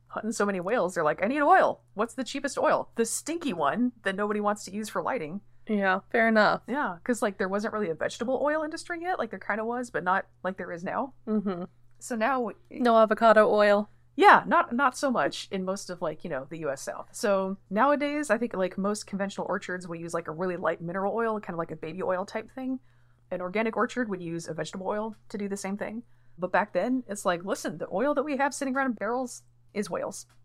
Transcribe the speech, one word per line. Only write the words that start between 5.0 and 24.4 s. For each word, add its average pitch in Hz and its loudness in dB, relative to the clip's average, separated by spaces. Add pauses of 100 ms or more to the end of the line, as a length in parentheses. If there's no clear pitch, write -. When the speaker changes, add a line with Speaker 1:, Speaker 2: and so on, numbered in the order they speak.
Speaker 1:
lighting. 185 -4 (260)
Speaker 2:
Yeah, 196 2 (100)
fair 226 2
enough. 208 4
Speaker 1:
Yeah, 240 -2
'cause, - -2
like, 208 -2
there 190 -2
wasn't 208 -2
really 202 -2
a 156 -4
vegetable - -2
oil 302 0
industry 320 -8
yet. 359 -2
Like, 226 -4
there 190 -10
kinda 220 -4
was, 240 -6
but 156 -4
not 185 0 (180)
like 190 -4
there 180 -8
is 170 -10
now. 240 -4 (140)
Speaker 2:
Mm-hmm. 196 -2 (340)
Speaker 1:
So - -8
now 233 0 (220)
Speaker 2:
No 233 4
avocado 220 8
oil. 208 6 (260)
Speaker 1:
Yeah, 302 10
not, 330 4
not 254 2
so 269 0
much 151 0
in 190 -4
most 190 -4
of, 170 -10
like, 156 -6
you 180 -8
know, 135 -6
the 165 -10
U 151 -4
S 139 -6
South. - -10
So 196 0 (120)
nowadays, 285 2
I 202 2
think, 226 -4
like, 185 -2
most 208 -2
conventional 196 -6
orchards 180 -4
will 170 -8
use, 165 -8
like, 170 -4
a 165 -6
really 175 -4
light 170 -2
mineral 190 -2
oil, 220 0
kinda 175 -8
like 165 -4
a 160 -10
baby 165 -8
oil 185 0
type - -10
thing. 262 -6 (500)
An 180 -4
organic 208 -2
orchard 240 0
would 180 -6
use 165 -6